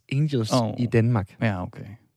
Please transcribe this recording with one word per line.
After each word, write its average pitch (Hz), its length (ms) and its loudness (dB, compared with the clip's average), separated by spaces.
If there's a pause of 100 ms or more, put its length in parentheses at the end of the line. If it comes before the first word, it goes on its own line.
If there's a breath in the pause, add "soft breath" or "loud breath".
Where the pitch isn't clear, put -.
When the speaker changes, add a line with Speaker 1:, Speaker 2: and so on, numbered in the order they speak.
(120)
Speaker 1:
Angels 135 420 0
Speaker 2:
Åh. 113 260 2
Speaker 1:
i 120 60 0
Danmark. 113 560 2
Speaker 2:
Ja, 98 220 0
okay. - 200 -12 (340)